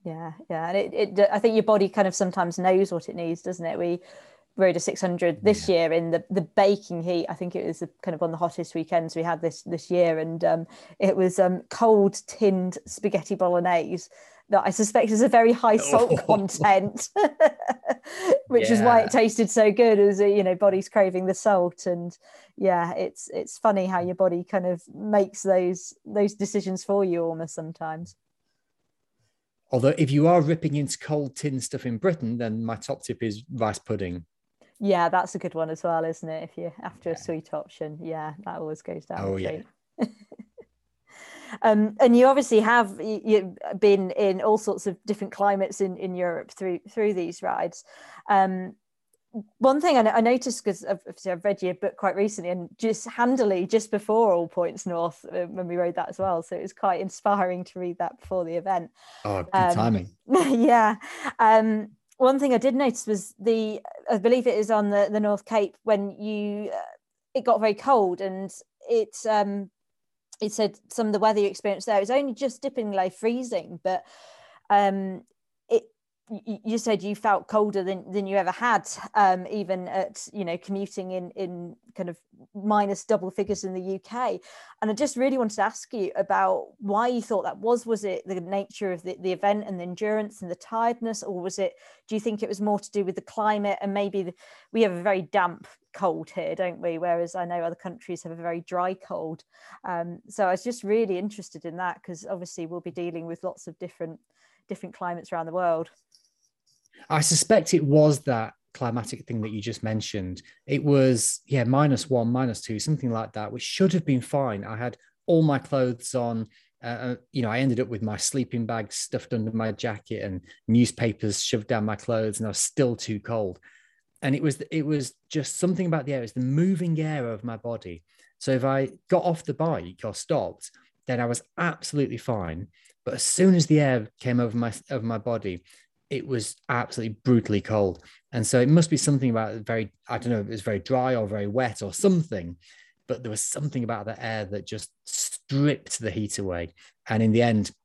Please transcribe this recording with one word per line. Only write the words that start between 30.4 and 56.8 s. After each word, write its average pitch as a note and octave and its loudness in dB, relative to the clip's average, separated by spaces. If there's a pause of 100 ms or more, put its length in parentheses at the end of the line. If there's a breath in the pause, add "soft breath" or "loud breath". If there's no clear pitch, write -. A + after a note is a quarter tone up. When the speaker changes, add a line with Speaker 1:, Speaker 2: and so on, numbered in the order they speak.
Speaker 2:
ripping D#3 0
into C#3+ -2
cold D3 -4
tin C3 -4
stuff - -8
in A#2 -4
Britain, A#2+ -2
then A2+ -4
my A2+ -4
top - -8
tip - -6
is A2 -4
rice A2 -2
pudding. F2+ -6 (560 soft breath)
Speaker 1:
Yeah, F3+ 2
that's F3+ 0
a F#3+ -6
good E3+ -6
one D#3+ -2
as D#3+ -8
well, E3 0
isn't E3 -6
it? D#3+ -10
If - -18
you're E3+ -10 (100)
after - -10
Speaker 2:
Yeah. D#3+ -4
Speaker 1:
a - -16
sweet D#3+ -8
option, D3+ -10
yeah, D#3 -8 (140)
that E3+ -10
always D#3 -10
goes D#3+ -12
down - -8
Speaker 2:
Oh, G2 -4
Speaker 1:
the F#2+ -4
Speaker 2:
yeah. E2+ -4
Speaker 1:
treat. - -8
<laughs> - -20 (1400 loud breath)
Um, G#3+ 4
and B3 8
you B3 10
obviously C4 6
have G#3+ 2
y-, G#3+ -6
you G#3 2 (220)
been G3 6
in F#3+ 2
all G#3+ 4
sorts G3 -4
of F#3 -4
different G3+ -4
climates G3 0
in, F#3 -2
in F#3 -6
Europe F3 -4
through, F3+ -6 (100)
through G#3+ 0
these F3 -6
rides. - -4 (440 loud breath)
Um, F#3+ 2 (840)
one C4+ 4
thing D#4+ 4
I, A#3 6
I A#3 2
noticed, A#3+ 0
'cause - -4
I've, F#3+ -4
obviously F3+ -8
I've F3 -8
read G3 0
your F3+ -2
book F#3 -6
quite F#3+ 0
recently, G3+ -2
and F3+ -6
just A3 -4
handily, A3+ 0
just G#3+ 0
before G#3+ 2
All E3+ 0
Points F3+ -4
North, E3+ -4
uh, F3 -4
when F3 -8
we F3 -6
rode F3 -2
that F3+ -6
as - -14
well. F#3 -2
So F3+ -12
it E3+ -8
was G3 -12
quite F3+ 0